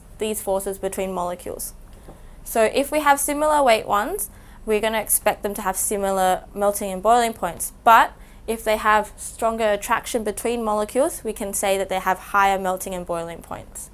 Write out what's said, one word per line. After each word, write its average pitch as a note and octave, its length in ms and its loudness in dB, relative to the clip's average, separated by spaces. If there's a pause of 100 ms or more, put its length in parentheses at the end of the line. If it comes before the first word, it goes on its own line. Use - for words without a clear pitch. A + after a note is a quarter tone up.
(180)
these G#3+ 220 -4
forces F#3+ 380 -2
between F#3+ 340 -4
molecules. F3+ 600 -8 (720)
So A3 280 2
if C#4 200 0
we D4+ 80 2
have C#4+ 180 4
similar D4 460 2
weight A3+ 240 4
ones, B3+ 420 -2 (340)
we're G#3+ 160 2
gonna A3 200 0
expect - 420 0
them G#3 120 -4
to G#3+ 80 -8
have F#3+ 140 -2
similar F#3+ 680 2 (100)
melting G3+ 380 0
and F#3 100 -6
boiling A3+ 300 4
points. - 400 -6 (100)
But A#3 300 8 (340)
if A3+ 160 -6
they G#3+ 140 2
have G#3+ 400 2
stronger A3+ 480 -2
attraction G#3+ 580 0
between A3+ 400 -4
molecules, G#3+ 600 0
we A3 80 -4
can G3+ 200 -6
say G3 260 0
that F#3+ 100 -2
they F#3 100 -2
have F#3 200 0
higher G3 420 2
melting F#3 340 -4
and F3+ 100 -6
boiling E3+ 380 -6
points. - 520 -14